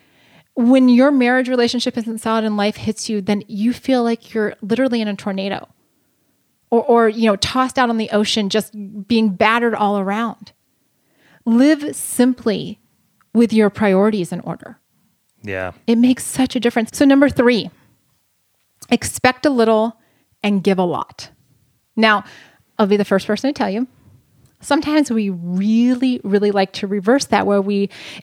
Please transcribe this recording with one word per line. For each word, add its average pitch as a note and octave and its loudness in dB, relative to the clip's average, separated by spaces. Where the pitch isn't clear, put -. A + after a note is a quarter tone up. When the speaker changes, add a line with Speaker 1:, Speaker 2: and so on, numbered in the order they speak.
Speaker 1:
When B3+ 4
your B3 6
marriage B3+ 0
relationship A#3+ -2
isn't A3+ -8
solid A3 -2
and G#3+ -2
life G#3 -2
hits - -8
you, G#3 -2
then G3+ -2
you A3 -2
feel B3 -2
like A#3 -4
you're G#3+ -2
literally A#3 -2
in G#3+ -4
a G#3 -4
tornado G3 -8
or, A#3 2
or, A#3 4
you A3+ -2
know, G3+ 2
tossed B3+ -4
out B3 2
on A3+ -2
the A3 -4
ocean, G#3 -2
just F#3 -4
being A3 2
battered A3 0
all G#3 0
around. G#3 -6
Live C#4+ 2
simply G#3+ -2
with A3+ 4
your G#3+ 4
priorities G3 0
in F3+ -8
order. - -14
Speaker 2:
Yeah. F#2 -8
Speaker 1:
It A#3 2
makes B3 2
such - -4
a B3 -2
difference. A#3 -2
So - 2
number C#4 6
three, A#3+ 0
expect - -2
a D4+ 4
little A3+ 2
and G3+ 0
give F#3+ 2
a F#3 2
lot. - -8
Now, G#3+ 2
I'll G#3+ 2
be G3+ 2
the G3+ 0
first F#3+ 0
person G#3+ -2
to D4+ -4
tell G#3 -2
you, A3+ -4
sometimes D4+ 0
we G#3+ -2
really, A3+ 0
really G#3 2
like G3 0
to - -8
reverse G#3 0
that, G3 0
where G3+ 2
we G3+ -2